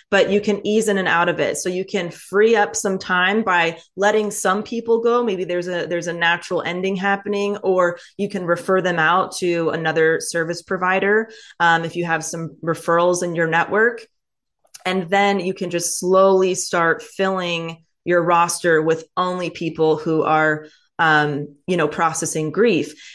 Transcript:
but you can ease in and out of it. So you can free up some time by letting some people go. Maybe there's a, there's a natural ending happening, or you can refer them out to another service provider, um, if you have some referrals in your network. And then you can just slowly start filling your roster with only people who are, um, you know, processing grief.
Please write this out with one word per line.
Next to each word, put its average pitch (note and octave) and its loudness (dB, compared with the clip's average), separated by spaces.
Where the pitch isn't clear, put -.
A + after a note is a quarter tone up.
but F#3+ 4
you G3+ 2
can G#3 -2
ease G#3+ 2
in G3 2
and F3+ -2
out E3+ 2
of E3 -2
it. C3+ -2
So F#3+ -4
you F#3 -4
can F3+ -6
free G#3+ 2
up G#3 0
some F#3+ -2
time F#3+ 0
by E3+ 0
letting G#3 2
some G3+ -2
people A3+ -2
go. A#3+ 2
Maybe F#3+ -2
there's F3 -4
a, F3 -4
there's E3+ -4
a E3+ -6
natural E3+ -2
ending F#3 -4
happening, G3+ -2
or F3+ 0
you G3+ -4
can F#3+ -6
refer F3 0
them F3 -2
out E3 2
to E3+ 0
another D#3+ 2
service E3+ -4
provider, F#3+ 0
um, E3 4
if D#3+ -8
you E3+ -4
have D#3+ -2
some E3 -10
referrals E3+ 0
in F3 -4
your E3+ 0
network. G3+ 0
And F#3 -4
then G3+ 2
you F#3 -4
can F#3+ -6
just E3+ -4
slowly F#3+ 4
start E3 0
filling F3 -4
your F3 2
roster E3+ 2
with D#3+ 0
only F3+ -2
people D#3+ 0
who D#3+ 0
are, D#3 0
um, D3 0
you F3+ -2
know, D#3 2
processing D#3 -2
grief. F#3 0